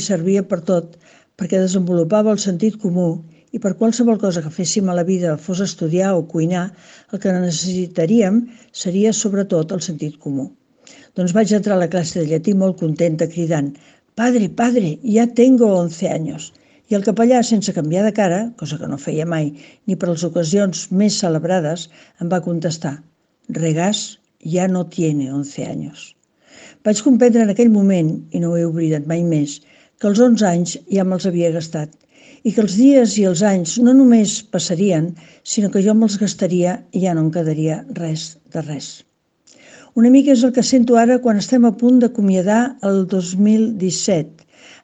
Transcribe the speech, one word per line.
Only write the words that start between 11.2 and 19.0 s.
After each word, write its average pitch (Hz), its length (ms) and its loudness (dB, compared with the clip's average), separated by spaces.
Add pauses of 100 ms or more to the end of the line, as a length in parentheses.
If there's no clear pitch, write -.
vaig 214 180 2
entrar 208 220 0
a 180 80 2
la 165 80 -2
classe 175 260 -4
de 165 140 -2
llatí 160 260 0
molt 190 220 0
contenta, 160 500 -2
cridant: 160 460 -4 (400)
«Padre, 226 340 0
padre, 226 540 -2
ya 233 240 2
tengo 240 480 4
once 175 340 -2
años». 156 400 -6 (420)
I 214 60 0
el 196 100 -6
capellà, 233 320 4
sense 220 320 0
canviar 165 320 -2
de 214 80 0
cara, 196 260 0 (220)
cosa 147 160 -10
que - 120 -10
no 139 120 -6
feia 160 240 -6